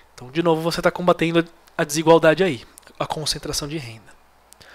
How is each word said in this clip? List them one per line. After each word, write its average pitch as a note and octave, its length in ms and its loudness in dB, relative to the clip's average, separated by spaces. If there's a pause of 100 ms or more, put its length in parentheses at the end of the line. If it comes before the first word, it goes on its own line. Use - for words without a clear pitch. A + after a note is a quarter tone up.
(140)
Então, B2+ 180 -18
de D#3+ 100 -4
novo, D#3+ 200 2
você E3 200 -4
tá F3+ 80 4
combatendo E3+ 580 0 (300)
a E3 60 0
desigualdade D#3 600 4
aí, D3 220 -4 (320)
a D3+ 80 -6
concentração D3 640 -8
de D3+ 100 -8
renda. A2+ 380 -16 (600)